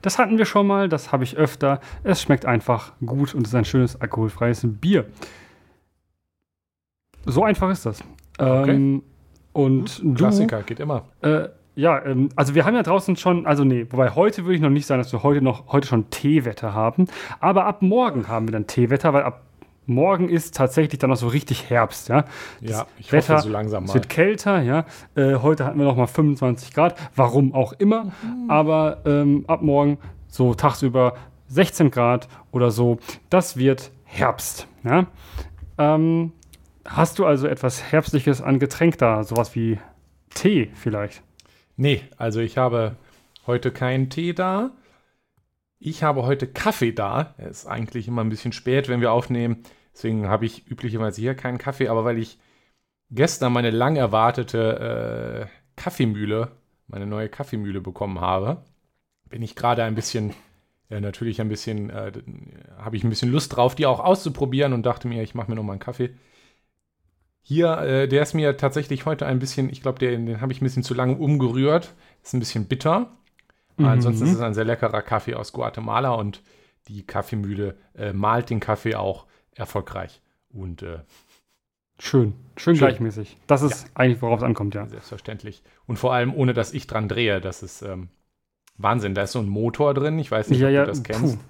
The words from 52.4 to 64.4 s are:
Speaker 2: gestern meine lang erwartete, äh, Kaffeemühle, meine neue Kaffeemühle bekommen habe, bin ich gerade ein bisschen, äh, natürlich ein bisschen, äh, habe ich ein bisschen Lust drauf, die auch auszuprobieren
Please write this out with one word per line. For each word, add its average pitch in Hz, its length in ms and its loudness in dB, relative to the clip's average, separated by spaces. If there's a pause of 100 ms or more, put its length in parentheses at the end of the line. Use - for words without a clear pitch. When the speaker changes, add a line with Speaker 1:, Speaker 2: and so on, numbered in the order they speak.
Speaker 2:
gestern 127 440 0
meine 120 180 2
lang 123 240 0
erwartete, 113 1500 -2
äh, - 60 -20 (200)
Kaffeemühle, 110 760 -4 (360)
meine 101 200 -12
neue 107 220 -6
Kaffeemühle 101 520 -8
bekommen 95 400 -8
habe, 95 420 -2 (680)
bin 117 120 -12
ich 113 140 -10
gerade 117 280 0
ein 110 120 -2
bisschen, 107 380 -6 (580)
äh, 107 80 -8
natürlich 107 420 -6
ein 110 80 -4
bisschen, 107 400 -6
äh, 101 220 -10 (640)
habe 113 180 -10
ich 101 80 -2
ein 117 60 2
bisschen 120 220 -2
Lust 147 240 -2
drauf, 123 180 2
die 147 140 0
auch 123 140 0
auszuprobieren 139 720 0